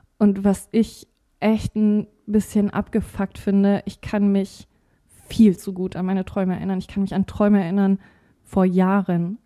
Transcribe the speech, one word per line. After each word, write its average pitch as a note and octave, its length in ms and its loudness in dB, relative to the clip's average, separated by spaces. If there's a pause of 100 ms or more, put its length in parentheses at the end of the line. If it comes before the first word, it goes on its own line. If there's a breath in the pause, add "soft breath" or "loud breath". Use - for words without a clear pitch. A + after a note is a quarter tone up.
(200 soft breath)
Und G3 240 2
was G3 280 0
ich - 360 -2 (320)
echt G#3+ 360 -2
ein G#3 300 2 (220)
bisschen G#3 420 0
abgefuckt - 680 -6
finde, G3 460 2
ich - 160 -12
kann G3+ 300 0
mich G3 360 -4 (600)
viel G#3 300 4
zu G3 160 -10
gut F#3 220 -6
an F3+ 100 -6
meine F#3+ 180 -2
Träume F#3 320 -4
erinnern. F#3 220 -4
Ich F#3 100 -8
kann - 140 -6
mich G3 140 -4
an G3 100 0
Träume G#3 380 2
erinnern G3 340 0 (480 soft breath)
vor F#3+ 200 0
Jahren. F#3 800 0